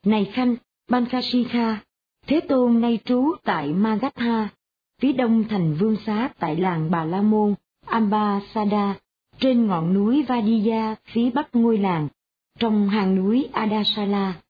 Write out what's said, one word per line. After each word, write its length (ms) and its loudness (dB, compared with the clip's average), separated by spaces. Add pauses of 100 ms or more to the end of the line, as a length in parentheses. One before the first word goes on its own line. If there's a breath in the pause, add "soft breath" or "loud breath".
"Này 180 2
Khanh, 320 0 (320)
Bankashikha, 920 -2 (440)
Thế 140 2
Tôn 400 2
nay 240 0
trú 300 0 (100)
tại 280 -2
Magadha, 760 -2 (520)
phía 120 2
đông 360 2
thành 260 0
Vương 220 0 (100)
Xá, 220 -2 (100)
tại 180 -4
làng 340 -2
Bà 140 0
La 180 -2
Môn, 320 2 (320)
Ambasada, 1080 0 (420)
trên 280 2
ngọn 280 0
núi 280 2
Vadiya, 720 0 (100)
phía 260 -2
bắc 260 -4
ngôi 220 4
làng, 300 0 (500)
trong 300 2
hang 280 2
núi 360 0
Adasala." 960 -2